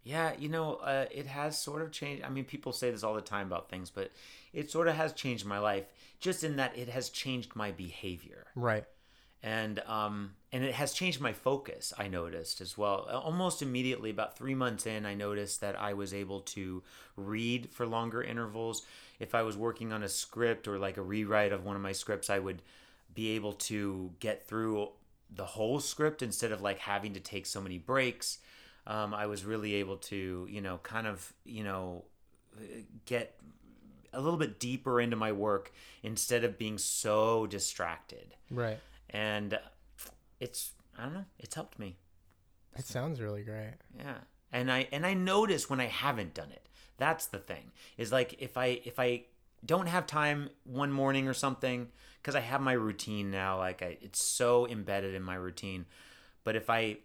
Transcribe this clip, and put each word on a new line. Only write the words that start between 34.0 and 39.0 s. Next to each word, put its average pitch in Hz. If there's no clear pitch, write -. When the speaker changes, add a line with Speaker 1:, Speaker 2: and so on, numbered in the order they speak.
Speaker 1:
a 127
little 165
bit 120
deeper 123
into 117
my 110
work 101
instead 113
of 107
being 107
so 110
distracted. -
Speaker 2:
Right. 117